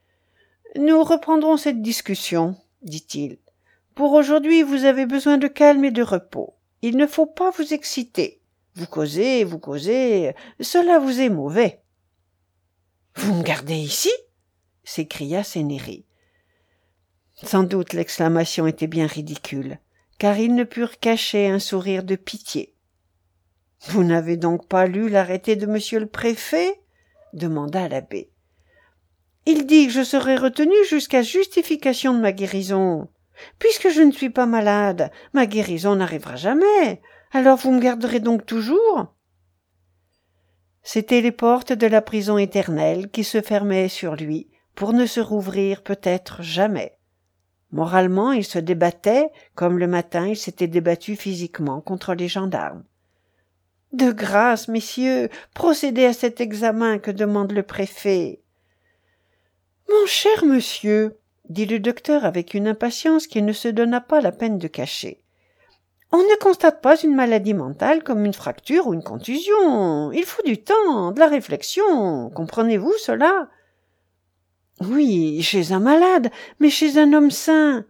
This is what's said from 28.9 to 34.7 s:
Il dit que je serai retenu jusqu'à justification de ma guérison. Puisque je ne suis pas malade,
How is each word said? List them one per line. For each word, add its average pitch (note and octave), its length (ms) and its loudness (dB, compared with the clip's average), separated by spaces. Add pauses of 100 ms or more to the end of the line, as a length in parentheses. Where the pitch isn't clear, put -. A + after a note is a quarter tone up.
Il D4+ 200 2
dit D4 200 8
que A#3 60 -2
je C4 120 0
serai C4 320 0
retenu C4 380 2 (140)
jusqu'à C#4 340 0
justification C#4 920 -2
de A#3 60 0
ma G#3 100 2
guérison. F#3+ 800 -2 (520)
Puisque G#4+ 300 2
je D#4 120 4
ne C#4+ 80 8
suis C4 200 -2
pas B3 160 0
malade, G#3 680 0 (200)